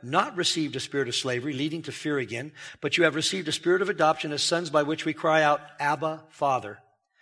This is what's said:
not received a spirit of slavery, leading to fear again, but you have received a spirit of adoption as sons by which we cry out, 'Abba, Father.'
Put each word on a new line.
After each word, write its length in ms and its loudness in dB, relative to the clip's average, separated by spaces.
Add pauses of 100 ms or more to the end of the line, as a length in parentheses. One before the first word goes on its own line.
not 340 0
received 380 -2
a 40 -4
spirit 280 -2
of 80 -6
slavery, 380 -2
leading 280 -4
to 100 -10
fear 280 -2
again, 340 -6 (260)
but 160 -2
you 80 6
have 120 4
received 320 -2
a 40 -2
spirit 300 2
of 80 -2
adoption 420 2
as 120 -2
sons 260 0
by 140 4
which 200 -2
we 100 -2
cry 280 4
out, 200 4 (180)
'Abba, 500 -2
Father.' 500 -2 (420)